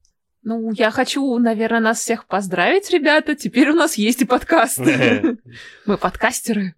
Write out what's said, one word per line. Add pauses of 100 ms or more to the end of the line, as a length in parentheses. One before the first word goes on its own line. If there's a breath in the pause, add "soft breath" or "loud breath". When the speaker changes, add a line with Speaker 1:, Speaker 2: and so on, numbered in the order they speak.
(440)
Speaker 1:
Ну,
я
хочу,
наверное,
нас
всех
поздравить,
ребята.
Теперь
у
нас
есть
и
подкаст.
Speaker 2:
<laughs>
Speaker 1:
Мы
подкастеры.